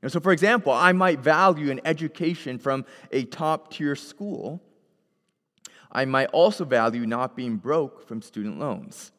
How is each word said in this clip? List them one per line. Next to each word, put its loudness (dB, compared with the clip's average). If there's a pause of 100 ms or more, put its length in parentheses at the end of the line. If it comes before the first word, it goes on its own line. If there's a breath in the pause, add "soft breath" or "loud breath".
You -12
know, -4
so -2
for 4
example, 4
I 6
might 2
value 4
an -6
education -4
from -4 (260 loud breath)
a -2
top-tier -4
school. -12 (1300 loud breath)
I 0
might 0
also 4
value 2
not -4
being -6
broke -4
from -10
student -10
loans. -10